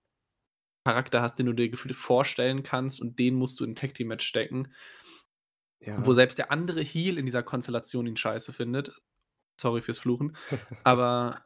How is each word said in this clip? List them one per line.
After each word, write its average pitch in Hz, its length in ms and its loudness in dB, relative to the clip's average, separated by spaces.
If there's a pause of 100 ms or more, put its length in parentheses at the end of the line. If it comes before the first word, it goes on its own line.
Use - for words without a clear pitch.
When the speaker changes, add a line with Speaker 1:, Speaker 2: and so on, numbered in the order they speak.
(880)
Speaker 1:
Charakter 120 360 2
hast, 120 180 -2
den 127 60 2
du 120 80 2
dir 117 140 2
gefühlt 123 280 -8
vorstellen 131 640 2
kannst 135 380 -4
und 120 180 -6
den 127 160 4
musst 127 240 0
du 123 60 -4
in 117 80 -4
ein - 20 -8
Tag-Team-Match 117 500 -6
stecken. 127 440 -2 (1120)
Speaker 2:
Ja. 107 260 -2
Speaker 1:
Wo 131 60 8
selbst 123 260 6
der 135 140 -2
andere 160 300 -2
Heel 165 360 -2
in 135 80 -2
dieser 123 160 -2
Konstellation 120 640 -4
ihn 113 100 -6
scheiße 113 360 -4
findet. 123 500 -6 (580)
Sorry 117 200 0
fürs - 180 -6
Fluchen. 131 380 -2 (140)
Speaker 2:
<laughs> - 340 -6
Speaker 1:
Aber, 123 600 4